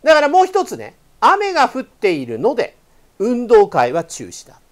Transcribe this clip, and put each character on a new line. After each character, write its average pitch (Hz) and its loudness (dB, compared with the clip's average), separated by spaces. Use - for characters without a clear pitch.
だ 311 2
か 302 6
ら 294 0
も 359 4
う 359 2
一 381 -2
つ - -12
ね、 107 -18
雨 392 2
が 277 0
降 254 -8
っ 226 -12
て - -4
い 135 -6
る 113 -8
の 240 -2
で、 - -6
運 240 -4
動 208 6
会 123 0
は 165 -4
中 123 -14
止 - -20
だ。 - -20